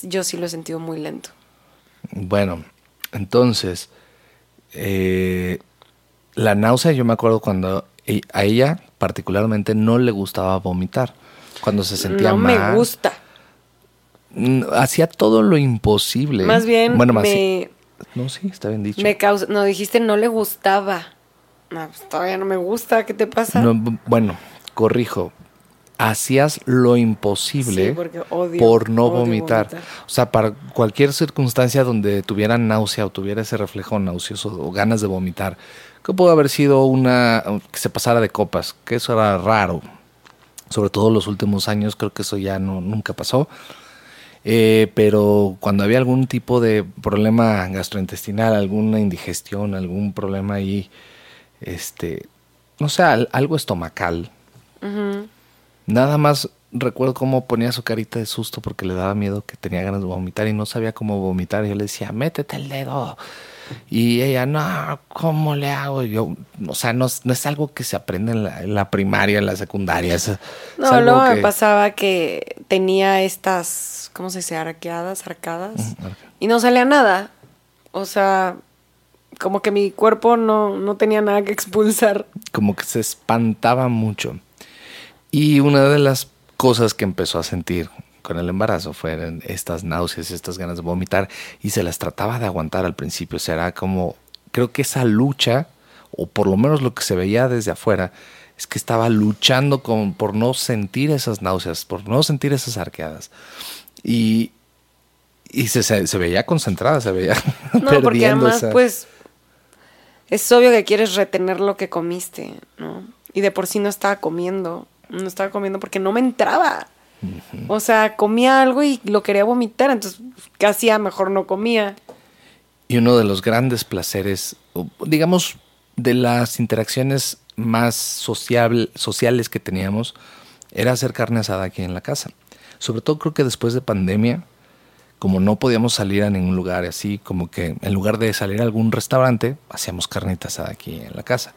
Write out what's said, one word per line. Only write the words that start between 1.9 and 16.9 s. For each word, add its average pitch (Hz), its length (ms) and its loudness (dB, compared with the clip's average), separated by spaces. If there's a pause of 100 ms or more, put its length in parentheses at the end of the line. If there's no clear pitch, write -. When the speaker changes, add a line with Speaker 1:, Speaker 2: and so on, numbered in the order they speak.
Speaker 2:
Bueno, 95 540 -2 (480)
entonces, 104 760 0 (840)
eh, 92 840 -2 (760)
la 110 200 2
náusea, 120 380 4
yo 127 120 2
me 117 80 4
acuerdo 113 280 2
cuando 95 440 -2 (220)
e-, 104 160 -2 (100)
a 101 120 0
ella 127 360 2 (180)
particularmente 104 760 -2
no 110 240 4
le 123 120 2
gustaba 95 480 -2
vomitar. 92 540 -4 (480)
Cuando 104 240 -4
se 95 140 -6
sentía 98 320 -2
Speaker 1:
No - 80 2
me 240 200 2
Speaker 2:
mal. - 180 0
Speaker 1:
gusta. 233 360 -2 (1200)
Speaker 2:
Mm, 127 320 0 (100)
hacía 131 340 2
todo 110 360 4
lo 107 160 6
imposible. 120 840 2
Speaker 1:
Más 226 200 4
bien, 233 320 4